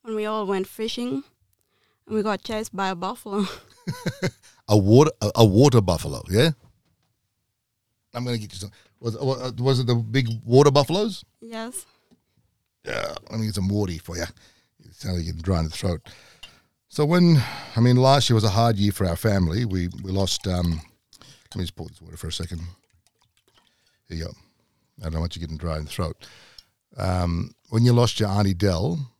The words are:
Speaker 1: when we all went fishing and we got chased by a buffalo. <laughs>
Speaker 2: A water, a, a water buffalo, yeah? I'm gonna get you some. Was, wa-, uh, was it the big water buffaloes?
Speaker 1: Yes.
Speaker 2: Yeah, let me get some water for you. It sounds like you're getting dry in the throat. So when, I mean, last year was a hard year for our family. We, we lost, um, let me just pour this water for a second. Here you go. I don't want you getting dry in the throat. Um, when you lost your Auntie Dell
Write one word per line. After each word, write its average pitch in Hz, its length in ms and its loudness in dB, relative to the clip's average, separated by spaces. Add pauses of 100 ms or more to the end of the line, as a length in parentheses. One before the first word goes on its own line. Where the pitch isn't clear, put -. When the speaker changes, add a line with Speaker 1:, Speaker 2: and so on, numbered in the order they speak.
Speaker 1:
when 226 120 -10
we 214 120 -4
all 214 200 -4
went 190 200 -2
fishing 247 580 -8 (800)
and 220 100 -6
we 214 60 0
got 202 220 -4
chased 220 300 -8
by 196 140 -4
a 190 60 -4
buffalo. 196 560 -6
<laughs> - 60 -14 (1080)
Speaker 2:
A 107 120 6
water, 117 320 6 (100)
a, 104 160 -2
a 117 80 8
water 110 380 6
buffalo, 80 480 -4
yeah? 113 180 2 (1700)
I'm 123 100 -6
gonna 120 140 -2
get 104 120 -10
you - 80 -16
some. 101 120 -12 (280)
Was, 117 160 -6
wa-, 135 200 -2
uh, 127 240 -6
was 127 220 2
it 127 60 -2
the 123 80 2
big 117 320 0 (160)
water 135 280 8
buffaloes? 175 520 0 (200)
Speaker 1:
Yes. 226 420 -12 (1000)
Speaker 2:
Yeah, - 320 -8 (160)
let 113 100 -6
me 110 40 -2
get 104 120 -4
some 98 120 0
water 101 240 0 (100)
for 85 140 -12
you. 87 60 -6
It - 720 -16
sounds 92 220 -8
like 85 100 -4
you're 85 80 -6
getting 80 80 -10
dry 90 160 0
in 80 60 0
the 78 60 -4
throat. 85 300 -4 (880)
So - 160 -2
when, 170 380 6 (340)
I 117 40 2
mean, 123 160 6
last 131 340 4
year 120 60 6
was 107 80 2
a 110 40 2
hard 110 300 2
year 101 120 2
for 98 160 -2
our 85 100 -2
family. 98 500 0
We, 92 220 -2 (140)
we 95 80 -10
lost, 95 360 -2
um, 87 340 -2 (680)
let - 60 -14
me 92 80 -6
just 82 120 -10
pour 82 120 -12
this - 120 -20
water 82 160 -20
for 82 120 -10
a 80 40 -8
second. 87 300 -8 (1500)
Here 87 80 -10
you 82 80 -8
go. - 60 -12 (720)
I 80 60 -6
don't 80 100 -4
want 82 160 -4
you 85 40 -12
getting 80 180 -10
dry 80 180 -6
in 78 80 -8
the 76 60 -12
throat. 82 260 -6 (800)
Um, 90 540 -2 (180)
when 113 160 2
you 123 80 6
lost 120 260 2
your 104 120 0
Auntie 98 240 2
Dell 104 640 -2